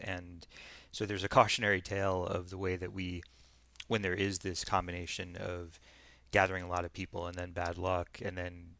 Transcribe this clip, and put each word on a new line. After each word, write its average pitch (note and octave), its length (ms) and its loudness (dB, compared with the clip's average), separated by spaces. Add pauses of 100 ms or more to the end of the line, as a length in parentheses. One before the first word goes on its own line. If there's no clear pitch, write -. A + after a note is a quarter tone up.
And F2+ 440 -8 (460)
so - 160 -4
there's F#2+ 160 -2
a G2 60 0
cautionary G#2 520 6
tale F#2+ 460 2
of F2+ 240 -2
the F#2 80 -8
way F#2 160 0
that F2 180 -4
we, F2+ 300 -4 (640)
when A2 160 2
there F#2 100 2
is G2 280 2
this F#2 240 -4
combination F2+ 720 -2
of F2 420 -6 (540)
gathering F#2+ 320 4
a F2 40 -6
lot F2 160 0
of E2+ 80 -8
people F2 360 -6
and F2 80 -8
then F2+ 160 -6
bad F2 260 -2
luck F#2 420 0
and F#2 160 -6
then F2 440 -8